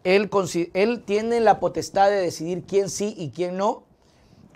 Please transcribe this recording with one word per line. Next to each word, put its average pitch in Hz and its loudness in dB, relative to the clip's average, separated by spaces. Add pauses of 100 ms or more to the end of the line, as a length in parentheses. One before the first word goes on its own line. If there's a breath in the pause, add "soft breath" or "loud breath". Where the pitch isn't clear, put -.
Él 196 2
consi-, 170 -2
él 214 0
tiene 226 0
la 220 4
potestad 180 2
de 202 0
decidir 170 -4
quién 196 0
sí 208 -4
y 151 -8
quién 180 -6
no. 208 -2 (720 soft breath)